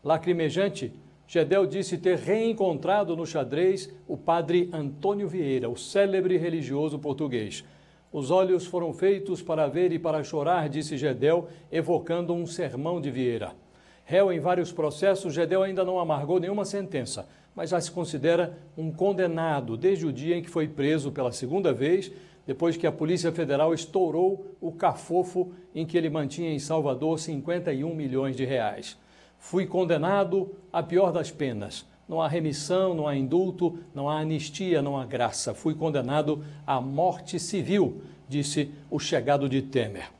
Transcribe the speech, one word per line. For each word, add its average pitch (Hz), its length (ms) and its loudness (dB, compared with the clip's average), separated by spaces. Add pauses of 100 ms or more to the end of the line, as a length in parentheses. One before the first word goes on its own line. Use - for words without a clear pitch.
Lacrimejante, 160 880 0 (340)
Gedel 175 380 4
disse 175 320 -4
ter 180 200 2
reencontrado 196 1000 2
no 165 80 -4
xadrez 160 680 0 (160)
o 160 80 -4
padre 170 560 2
Antônio 170 560 -2
Vieira, 139 420 0
o 120 60 -4
célebre 190 640 2
religioso 151 600 -2
português. 131 680 -4 (480)
"Os 143 180 -2
olhos 185 340 4
foram 170 280 -2
feitos 190 480 0
para 156 260 2
ver 165 240 2
e 165 80 -2
para 156 240 -2
chorar", 156 460 0
disse 151 260 -4
Gedel, 143 540 2 (220)
evocando 170 600 0
um 170 120 -2
sermão 165 560 -4
de 139 100 -4
Vieira. 117 400 -2 (540)
Réu 190 260 4
em 170 80 -2
vários 175 320 0
processos, 170 600 0
Gedel 175 300 2
ainda 190 200 0
não 185 160 0
amargou 156 400 0
nenhuma 196 240 -2
sentença, 147 640 -6 (260)
mas 170 180 -4
já 170 100 2
se - 100 -8
considera 170 680 0 (200)
um 160 140 -4
condenado 165 840 0
desde 170 300 2
o 139 80 0
dia 160 240 -2
em 170 60 -6
que - 60 -14
foi 156 200 0
preso 143 420 0
pela 123 220 -2
segunda 151 400 0
vez, 165 360 2 (360)
depois 165 320 0
que 170 100 0
a 147 60 4
Polícia 165 400 0
Federal 156 400 2
estourou 180 880 0
o 170 100 -4
cafofo 180 800 0 (240)
em 160 100 -4
que 160 120 -2
ele 160 120 2
mantinha 156 440 -4
em 135 60 -4
Salvador 156 600 0
cinquenta 170 540 -4
e 135 100 -2
um 165 100 -4
milhões 131 440 -2
de 131 80 0
reais. 110 520 -4 (420)
"Fui 185 280 -2
condenado 185 880 2 (180)
à 170 80 0
pior 170 300 4
das 156 180 -2
penas. 107 560 -6 (240)
Não 160 100 -2
há 160 80 2
remissão, 165 680 0
não 151 120 0
há 143 80 0
indulto, 175 600 2 (160)
não 139 160 -2
há 151 100 0
anistia, 160 600 0
não 139 160 -2
há 131 80 -4
graça. 117 480 -2
Fui 156 220 -2
condenado 147 680 0 (220)
à 131 160 2
morte 160 560 -2
civil", 160 640 0 (260)
disse 143 440 -2 (180)
o - 80 -2
chegado 139 500 2
de 131 140 2
Temer. 107 480 -2 (100)